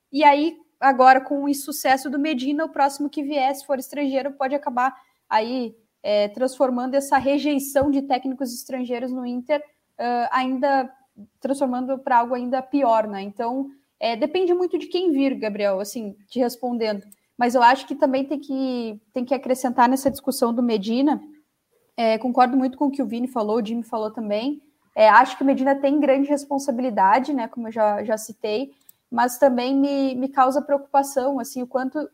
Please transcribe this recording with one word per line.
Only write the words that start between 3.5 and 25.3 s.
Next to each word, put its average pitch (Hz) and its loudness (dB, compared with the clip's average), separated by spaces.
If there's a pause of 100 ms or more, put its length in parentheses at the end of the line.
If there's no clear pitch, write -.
se 277 -16
for 262 -2
estrangeiro, 269 -4
pode 269 -4
acabar 262 -2 (320)
aí, 226 -2 (280)
é, 208 0
transformando 254 -2
essa 277 0
rejeição 277 0
de 277 0
técnicos 262 -4
estrangeiros 247 -8
no 254 -8
Inter, 247 -4 (380)
ah, 240 -2
ainda 262 0 (480)
transformando 262 -2
pra 262 2
algo 240 -2
ainda 247 -4
pior, 240 2
né? 202 -8
Então, 240 -6 (300)
é, 233 -2
depende 339 0
muito 359 -2
de 302 -12
quem 359 -2
vir, 269 2
Gabriel, 208 -2
assim, 208 -8 (120)
te 240 -6
respondendo. 233 -2 (320)
Mas 240 0
eu 254 4
acho 262 4
que 302 -8
também 269 0
tem 285 -6
que, 254 -6 (140)
tem 254 -4
que 247 -2
acrescentar 247 2
nessa 269 2
discussão 254 -2
do 247 0
Medina, 226 0 (720)
é, 226 2
concordo 247 2
muito 262 0
com 294 0
o 269 0
que 277 -4
o - -2
Vini 233 -6
falou, 220 -2
o 220 -2
Jimmy 233 -6
falou 220 -6
também, 220 -6 (340)
É, 214 8
acho 254 6